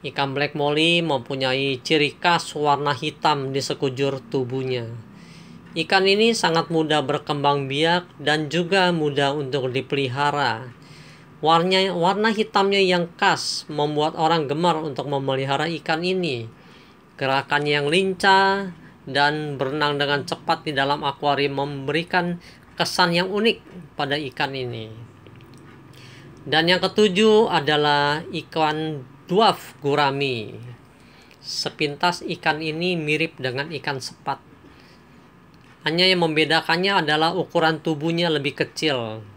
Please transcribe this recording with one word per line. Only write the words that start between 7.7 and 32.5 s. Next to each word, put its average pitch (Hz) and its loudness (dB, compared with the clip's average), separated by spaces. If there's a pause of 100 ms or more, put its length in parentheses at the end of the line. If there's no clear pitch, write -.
dan 147 0
juga 175 2
mudah 143 2
untuk 135 -2
dipelihara. 131 -2 (680)
Warnanya, 180 4
warna 190 2
hitamnya 196 2
yang 180 2
khas - 0
membuat 151 0
orang 160 2
gemar 160 0
untuk 143 -6
memelihara 139 -2 (120)
ikan 160 -2
ini. 170 -4 (640)
Gerakan 139 0
yang 147 2
lincah 190 2 (320)
dan 143 0
berenang 143 0
dengan 143 0
cepat - -4
di 160 -4
dalam 143 0
akuarium 139 0
memberikan 151 -2 (320)
kesan 175 0
yang 180 0
unik 208 0 (320)
pada 143 -2
ikan 139 -6
ini. 120 -8 (1500)
Dan 156 2
yang 180 4
ketujuh 214 4
adalah 147 2
ikan 156 -4 (240)
dwarf 190 2
gurami. 139 0 (840)
Sepintas 151 -4
ikan 160 -2